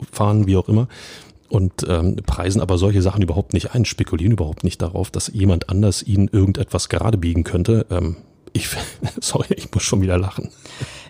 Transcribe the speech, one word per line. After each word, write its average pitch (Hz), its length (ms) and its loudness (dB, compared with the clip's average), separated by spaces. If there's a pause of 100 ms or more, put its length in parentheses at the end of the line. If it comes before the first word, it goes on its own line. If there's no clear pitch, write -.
(120)
fahren, 104 340 2
wie 95 100 4
auch 90 120 0
immer, 107 180 2 (680)
und, 92 340 -2
ähm, 87 280 2 (100)
preisen 90 340 0
aber 90 180 2
solche 98 220 4
Sachen 95 220 2
überhaupt 85 320 0
nicht - 200 -2
ein, 120 100 2
spekulieren 92 480 0
überhaupt 82 320 -2
nicht 90 180 -4
darauf, 92 280 -4
dass - 180 -6
jemand 95 420 2
anders 98 320 2
ihnen 98 260 2
irgendetwas 95 600 0
gerade 110 280 0
biegen 85 280 0
könnte. 107 460 2
Ähm, - 260 -2 (360)
ich, - 160 -4 (280)
<laughs> - 240 -8
sorry, - 360 -2
ich - 160 -10
muss - 120 0
schon 101 180 2
wieder 92 160 2
lachen. - 320 -4 (600)